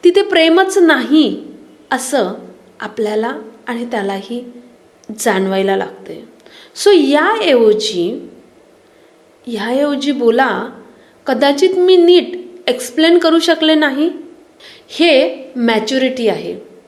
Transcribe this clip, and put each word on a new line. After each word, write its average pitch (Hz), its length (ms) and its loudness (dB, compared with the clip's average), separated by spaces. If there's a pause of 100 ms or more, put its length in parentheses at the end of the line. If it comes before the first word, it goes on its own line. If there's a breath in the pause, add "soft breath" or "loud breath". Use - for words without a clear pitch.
तिथे 359 180 4
प्रेमच 359 560 2
नाही 277 640 2 (480)
असं 254 380 -2 (500)
आपल्याला 214 580 -6 (300)
आणि 240 180 -8
त्यालाही 220 680 -8 (680)
जाणवायला 190 560 -2
लागते. 185 520 -10 (580 loud breath)
So 403 60 6
याऐवजी, 269 1400 0 (1160 soft breath)
याऐवजी 277 640 -2
बोला, 233 580 0 (580 soft breath)
"कदाचित 285 420 2
मी 370 280 4
नीट 349 320 4 (380)
एक्सप्लेन 320 500 0
करू 330 220 2
शकले 320 360 0
नाही." 302 340 0 (760 loud breath)
हे 311 560 0 (120)
मॅच्युरिटी 254 720 -2
आहे 175 280 -4 (320)